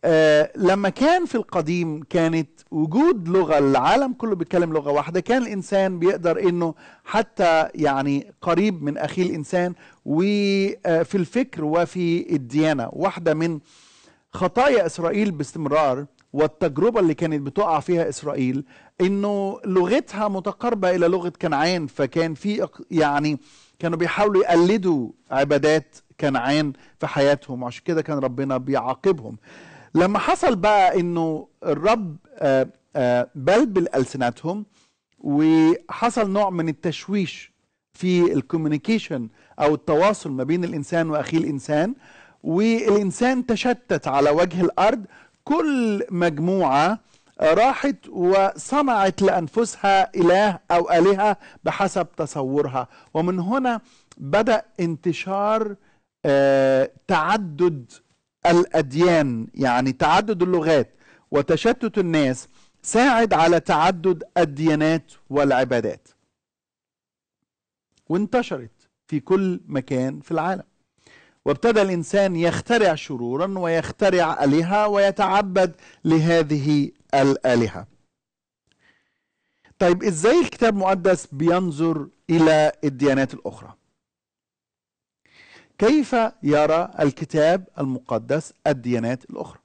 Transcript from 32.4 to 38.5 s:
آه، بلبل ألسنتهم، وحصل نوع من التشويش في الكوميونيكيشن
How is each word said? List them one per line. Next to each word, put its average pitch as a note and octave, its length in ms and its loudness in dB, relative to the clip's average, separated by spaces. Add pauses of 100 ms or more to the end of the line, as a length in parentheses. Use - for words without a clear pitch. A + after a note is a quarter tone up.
آه، B2 380 0
بلبل F#3 600 0
ألسنتهم، C3+ 720 -4 (520)
وحصل D#3+ 1120 2
نوع G3 200 0
من E3+ 180 -4
التشويش F3 840 -6 (400)
في F3+ 400 0
الكوميونيكيشن D3+ 960 -4 (300)